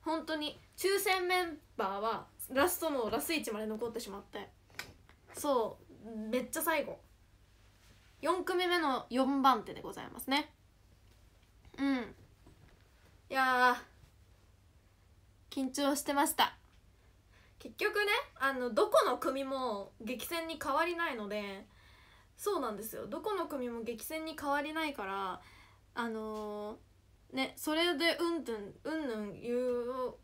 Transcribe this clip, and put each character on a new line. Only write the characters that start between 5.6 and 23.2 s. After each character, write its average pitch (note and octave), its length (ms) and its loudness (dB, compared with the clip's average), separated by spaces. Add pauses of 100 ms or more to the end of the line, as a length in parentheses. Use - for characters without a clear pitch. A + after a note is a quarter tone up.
う。 A3 40 -10 (200)
め B3 100 2
っ - 100 -4
ち - 80 -4
ゃ D#4+ 40 -2
最 D#4+ 220 2
後。 - 160 -8 (1200)
四 F4 240 2
組 F4+ 240 2
目 F4 120 4
の C4+ 300 2
四 C4 320 4
番 B3+ 220 6
手 - 100 -10
で - 80 -12
ご - 120 -8
ざ - 80 -10
い A#2 80 -12
ま - 100 -14
す - 100 -8
ね。 C#4+ 240 2 (1200)
う C#4 60 0
ん。 C4 320 0 (1120)
い - 40 -6
や B3+ 440 6 (1700)
ー、 C4+ 160 -2
緊 B3+ 60 -4
張 C#4 240 2
し C#4 60 -2
て D4 120 -2
ま C#4+ 120 6
し - 100 -2
た。 - 220 2 (1000)
結 - 180 -14
局 G#4 180 0
ね、 G4 60 2 (380)
あ C4+ 120 2
の、 B3 200 -2
ど G4 180 4
こ A#4+ 160 8
の B3 120 2
組 C4+ 280 -2
も B3 560 -4
激 A#3+ 240 -6
戦 E4 220 -4
に D#4+ 140 -8
変 C#4+ 120 -2
わ D#4 100 4
り F4 140 -2
な E4+ 120 0
い C4 60 -4
の G#3 140 -8
で、 G3+ 360 -6 (720)
そ G#4 180 0
う D#4+ 40 0
な A#3 120 -2
ん G#3 40 -6
で G3+ 80 -8
す - 120 -10
よ。 - 120 -8
ど D4+ 140 -6